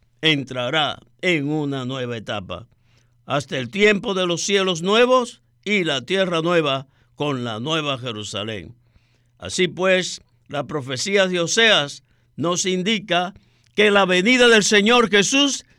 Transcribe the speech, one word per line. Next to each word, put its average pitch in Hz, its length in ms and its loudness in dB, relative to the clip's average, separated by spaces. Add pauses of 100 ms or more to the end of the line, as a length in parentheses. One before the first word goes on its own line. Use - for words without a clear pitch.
(200)
entrará 131 800 -2 (220)
en 156 260 0
una 143 360 -4
nueva 123 320 -8
etapa. 98 520 -10 (580)
Hasta 139 320 -4
el 120 120 -8
tiempo 208 440 0
de 185 120 -2
los 175 160 -4
cielos 190 400 -2
nuevos 240 600 2 (220)
y 196 200 0
la 135 180 -2
tierra 175 400 -2
nueva 151 440 0 (280)
con 143 280 -4
la 113 160 -6
nueva 147 400 -4
Jerusalén. 107 800 -8 (600)
Así 175 280 -2
pues, 185 540 -2 (260)
la 143 200 -6
profecía 151 600 -2
de 180 140 -2
Oseas 170 640 2 (320)
nos 170 300 -2
indica 185 680 -2 (400)
que 208 160 4
la 202 140 6
venida 226 440 4
del 220 140 6
Señor 214 480 4
Jesús 254 540 2 (140)